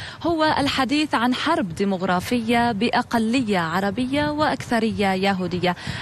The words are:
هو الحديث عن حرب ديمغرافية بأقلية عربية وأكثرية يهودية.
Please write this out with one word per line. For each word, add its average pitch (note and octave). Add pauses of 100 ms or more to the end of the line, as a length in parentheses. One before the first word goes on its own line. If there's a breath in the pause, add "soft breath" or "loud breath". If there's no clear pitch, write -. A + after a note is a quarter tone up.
(240 loud breath)
هو D#4
الحديث C#4+
عن B3
حرب B3
ديمغرافية G3+
بأقلية A#3
عربية G3+
وأكثرية A3+
يهودية. F3+ (260 loud breath)